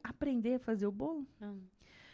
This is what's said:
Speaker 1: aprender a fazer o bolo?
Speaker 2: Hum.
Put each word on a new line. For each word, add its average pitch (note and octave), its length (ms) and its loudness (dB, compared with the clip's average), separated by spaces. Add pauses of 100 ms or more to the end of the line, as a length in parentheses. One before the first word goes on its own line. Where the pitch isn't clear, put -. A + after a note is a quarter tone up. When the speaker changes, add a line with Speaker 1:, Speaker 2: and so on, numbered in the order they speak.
Speaker 1:
aprender B3 520 2
a B3 40 2
fazer G#3+ 280 2
o G#3 40 0
bolo? C#4 360 -2 (140)
Speaker 2:
Hum. G3+ 200 -10 (520)